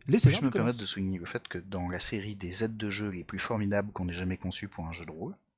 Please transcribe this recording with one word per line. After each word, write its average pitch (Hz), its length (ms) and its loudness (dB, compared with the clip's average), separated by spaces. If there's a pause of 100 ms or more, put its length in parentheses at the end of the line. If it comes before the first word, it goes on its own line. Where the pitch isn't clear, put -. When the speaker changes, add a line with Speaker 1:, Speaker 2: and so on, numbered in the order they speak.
Speaker 1:
les 160 100 8
Speaker 2:
Puis-je - 20 2
Speaker 1:
scénarios 135 240 8
Speaker 2:
me 135 40 4
Speaker 1:
de - 60 2
commerce. - 0 -
Speaker 2:
permettre 120 260 2
de 101 60 -6
souligner 95 320 -2
le 85 80 -10
fait - 240 -4
que - 80 -6
dans 90 320 -4
la 90 100 -2
série 104 360 -4
des 92 280 -4
aides 110 140 -2
de 107 120 -2
jeu 101 200 -2
les 90 160 -6
plus 95 140 -6
formidables 101 520 2
qu'on 90 160 -2
ait 87 60 -2
jamais 92 240 -2
conçues 95 320 -6
pour 82 160 -8
un 82 80 -6
jeu 82 120 -12
de 80 60 -8
rôle, 98 240 -8 (220)